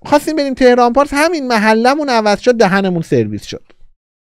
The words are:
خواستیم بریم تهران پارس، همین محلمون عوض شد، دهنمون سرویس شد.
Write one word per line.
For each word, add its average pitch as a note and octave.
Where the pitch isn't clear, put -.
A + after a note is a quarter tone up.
خواستیم D4
بریم C#4
تهران B3
پارس، C#4+
همین D4
محلمون A#3
عوض G#3+
شد، B3
دهنمون F#3+
سرویس G#2+
شد. -